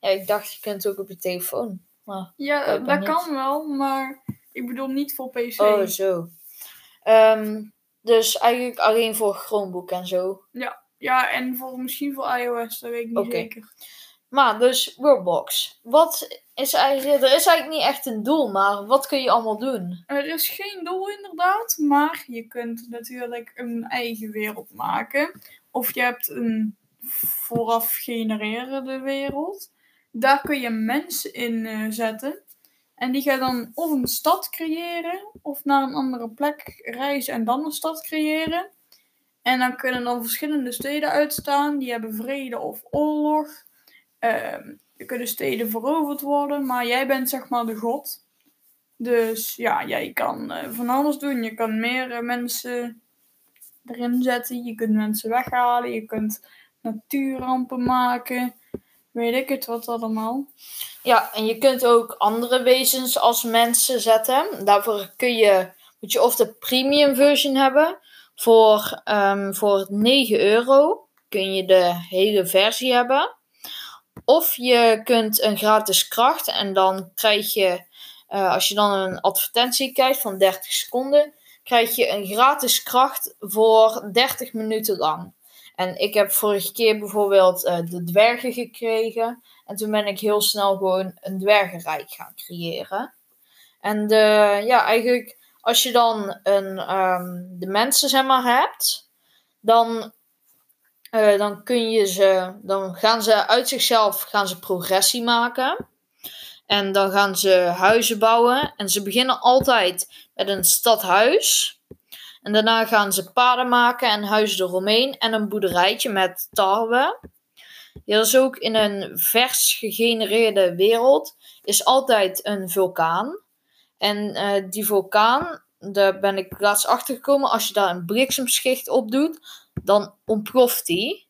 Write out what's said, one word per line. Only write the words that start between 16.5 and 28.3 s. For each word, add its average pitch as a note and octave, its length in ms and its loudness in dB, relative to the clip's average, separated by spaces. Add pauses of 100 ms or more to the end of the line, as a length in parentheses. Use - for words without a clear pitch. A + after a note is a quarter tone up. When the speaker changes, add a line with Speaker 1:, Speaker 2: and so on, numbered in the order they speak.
Speaker 1:
is C4+ 180 -4
eigenlijk, C4+ 500 2
er C4 120 4
is D#4+ 120 2
eigenlijk D#4+ 320 2
niet A3+ 100 0
echt C#4 180 -4
een A3 160 -6
doel, C4+ 280 0
maar G3+ 360 0
wat C4 200 2
kun C4+ 160 -2
je B3+ 80 0
allemaal A3 280 0
doen? G3 480 -6
Speaker 2:
Er C#4+ 200 -4
is D#4+ 220 -6
geen G4 360 -12
doel F#4 260 -6
inderdaad, G4+ 680 -2
maar D4 480 0
je A#3 160 -12
kunt A#3 480 -10
natuurlijk A#3+ 640 -12
een A#3 300 -10
eigen A#3 460 -8
wereld G#3 440 -10
maken. - 680 -4 (300)
Of A#3+ 240 -8
je B3+ 60 -6
hebt B3 280 -4
een A3 480 -4 (440)
vooraf A#3 720 -4
genereerde A#3+ 1080 -6